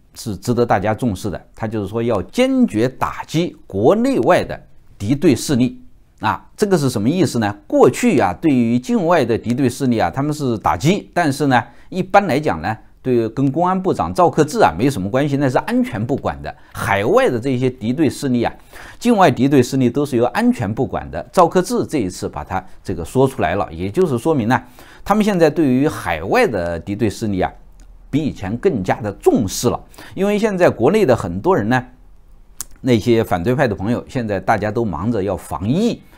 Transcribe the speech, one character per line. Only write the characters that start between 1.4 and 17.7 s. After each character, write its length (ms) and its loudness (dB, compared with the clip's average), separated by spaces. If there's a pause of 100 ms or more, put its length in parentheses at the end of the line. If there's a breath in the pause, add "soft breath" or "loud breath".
他 120 -8
就 140 -6
是 60 -4
说 160 -6
要 220 -2
坚 420 2
决 220 0
打 340 -6
击 340 -4 (100)
国 280 2
内 240 0
外 260 4
的 160 -10 (380)
敌 160 -2
对 200 4
势 200 -2
力。 260 0 (400)
啊， 240 -2 (120)
这 100 0
个 100 4
是 140 0
什 100 -2
么 80 0
意 160 2
思 140 0
呢？ 180 0 (100)
过 220 6
去 300 2
啊， 220 0
对 120 2
于 260 2
境 280 -2
外 180 2
的 140 0
敌 160 -4
对 160 0
势 160 -4
力 120 2
啊， 120 0
他 120 -4
们 120 -2
是 240 -4
打 180 -2
击， 380 0
但 180 0
是 140 -2
呢， 160 4 (260 soft breath)
一 140 -4
般 240 2
来 140 0
讲 200 -2
呢， 160 -4 (260 soft breath)
对， 260 0
跟 240 0
公 120 0
安 160 0
部 140 0
长 180 -2
赵 160 4
克 140 2
志 180 -2
啊 160 4
没 120 0
什 120 -2
么 100 -4
关 180 0
系， 80 0
那 120 0
是 100 0
安 260 0
全 200 -4
部 120 -2
管 240 -6
的。 120 -10 (200 soft breath)
海 320 0
外 240 2
的 100 -2
这 200 -2
些 100 0
敌 240 -4